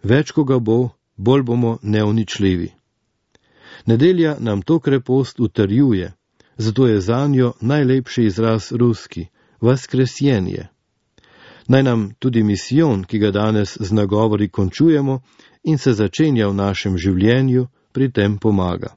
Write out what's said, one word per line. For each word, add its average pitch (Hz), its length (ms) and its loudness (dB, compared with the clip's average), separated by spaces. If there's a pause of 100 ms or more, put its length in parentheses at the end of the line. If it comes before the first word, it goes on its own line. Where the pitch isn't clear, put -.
Več 131 280 0
ko 156 120 0
ga 131 160 0
bo, 117 300 0 (280)
bolj 127 260 2
bomo 120 380 -2
neuničljivi. 104 880 -2 (1160)
Nedelja 156 540 2
nam 104 220 -2
to 160 180 0
krepost 131 600 -2
utrjuje, 104 760 0 (440)
zato 113 300 0
je 104 140 2
zanjo 127 600 0
najlepši 131 640 0
izraz 110 480 -2
ruski – 117 560 -2 (340)
vaskresjenje. 123 1040 -2 (1000)
Naj 135 160 4
nam 113 360 0
tudi 117 240 0
misijon, 104 600 0
ki 107 160 -4
ga 104 120 2
danes 104 480 0
z 104 140 -4
nagovori 104 560 2
končujemo 135 720 0 (440)
in 156 140 0
se 131 160 2
začenja 110 540 0
v 98 60 -2
našem 98 440 -2
življenju, 120 680 2 (300)
pri 131 160 0
tem 101 240 0
pomaga. 92 600 -2